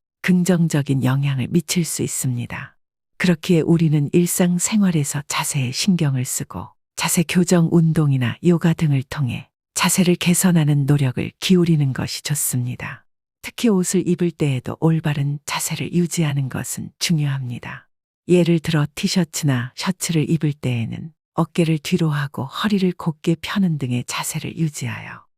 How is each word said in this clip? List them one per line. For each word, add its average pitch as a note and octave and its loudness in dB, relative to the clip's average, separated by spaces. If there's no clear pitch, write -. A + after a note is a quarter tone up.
긍정적인 E3 2
영향을 C3+ 0
미칠 E3+ 0
수 - -6
있습니다. B2 -6
그렇기에 F3 2
우리는 D#3 2
일상생활에서 F3 2
자세에 C3 -4
신경을 C#3+ 0
쓰고 - -8
자세 E3 0
교정 F3 2
운동이나 D3+ 2
요가 E3 4
등을 C#3+ 0
통해 A#2+ -6
자세를 F3 2
개선하는 D#3+ 2
노력을 C#3 0
기울이는 E3 4
것이 - -6
좋습니다. C3 -6
특히 - -2
옷을 F3+ 2
입을 F3 0
때에도 C3 -2
올바른 D3 0
자세를 - -6
유지하는 D3 0
것은 - -8
중요합니다. C3+ -4
예를 E3+ 4
들어 D3+ 0
티셔츠나 C#3 -2
셔츠를 E3 -2
입을 D#3 0
때에는 A#2 -6
어깨를 D#3+ 0
뒤로 E3 0
하고 C#3+ -4
허리를 F#3+ -2
곧게 E3 -2
펴는 F3+ 0
등의 B2 -2
자세를 - -8
유지하여 A#2+ -6